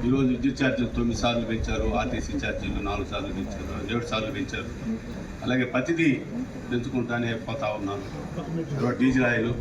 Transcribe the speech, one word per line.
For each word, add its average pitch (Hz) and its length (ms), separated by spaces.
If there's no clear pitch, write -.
ఈరోజు 135 260
విద్యుత్ 123 260
ఛార్జీలు 123 380
తొమ్మిది 117 240
సార్లు 117 300
పెంచారు, 113 360
ఆర్టీసీ 117 320
ఛార్జీలు 101 460
నాలుగు 101 220
సార్లు - 260
పెంచారు, - 400
ఏడు 117 180
సార్లు 110 240
పెంచారు. - 340
అలాగే 123 280
ప్రతిదీ 160 360
పెంచుకుంటానే 120 600
పోతా 110 220
ఉన్నారు. 101 260
తర్వాత 120 260
డీజిల్ 127 280
ఆయిల్ 117 200